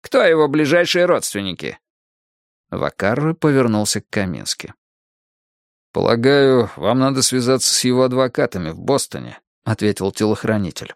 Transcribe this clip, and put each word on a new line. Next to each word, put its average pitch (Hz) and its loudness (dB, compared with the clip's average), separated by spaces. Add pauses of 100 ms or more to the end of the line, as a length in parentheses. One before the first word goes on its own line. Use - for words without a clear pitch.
«Кто 254 0
его 160 4
ближайшие 165 2
родственники?» 98 -4 (880)
Вакарра 110 -2
повернулся 117 0
к - -20
Камински. 90 -6 (1200)
«Полагаю, 123 2
вам 107 0
надо 131 0
связаться 127 0
с - -2
его 127 2
адвокатами 123 -2
в 82 -14
Бостоне», — 76 -4 (240)
ответил 104 -2
телохранитель. 107 -2